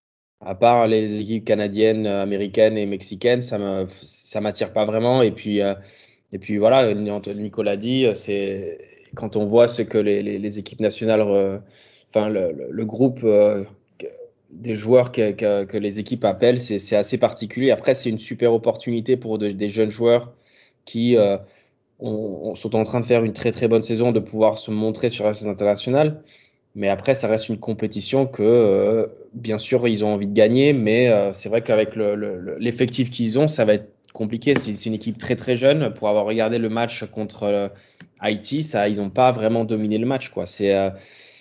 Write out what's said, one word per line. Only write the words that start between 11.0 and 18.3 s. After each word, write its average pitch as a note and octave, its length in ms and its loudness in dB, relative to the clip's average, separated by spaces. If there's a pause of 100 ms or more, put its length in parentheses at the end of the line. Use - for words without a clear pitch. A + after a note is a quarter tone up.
euh, G2 360 0 (520)
enfin, G#2+ 200 0
le, F#2+ 220 -2
le, C#2 200 -10
le A2 140 -4
groupe, B2 380 0
euh, G#2 400 4 (340)
que, E2 100 -12 (440)
des A2 240 -6
joueurs B2 360 4
que, G#2+ 200 2
que, G2+ 340 0
que G#2 120 -6
les G2+ 220 -4
équipes A2+ 260 -6
appellent, B2 340 4
c'est, A2 200 -4
c'est - 160 -2
assez G#2 220 0
particulier. A#2+ 540 0
Après, B2+ 240 2
c'est - 140 -2
une A2 100 -4
super A#2 340 0